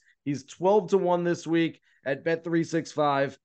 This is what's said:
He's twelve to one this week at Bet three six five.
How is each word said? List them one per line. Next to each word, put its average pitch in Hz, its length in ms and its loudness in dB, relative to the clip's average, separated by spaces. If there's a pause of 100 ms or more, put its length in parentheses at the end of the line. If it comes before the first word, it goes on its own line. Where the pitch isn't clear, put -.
(240)
He's 139 200 -4
twelve 185 460 0
to 196 80 4
one 175 240 0
this 170 240 -2
week 165 340 0 (240)
at 139 200 -4
Bet 165 180 -2
three 170 220 0
six 160 260 -4
five. 143 540 0